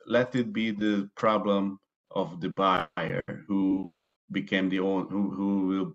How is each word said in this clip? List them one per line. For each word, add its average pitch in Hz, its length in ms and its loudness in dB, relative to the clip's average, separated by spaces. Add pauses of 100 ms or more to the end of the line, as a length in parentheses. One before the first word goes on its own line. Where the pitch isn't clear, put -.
Let 120 280 2
it 117 160 0
be 113 200 0
the 104 420 0
problem 98 640 2 (300)
of 87 320 -4
the 95 160 -2
buyer 90 640 0 (260)
who 95 460 0 (380)
became 98 380 0
the 92 100 0
own-, 95 300 0
who, 98 200 -2
who 98 380 0
will, 92 280 -2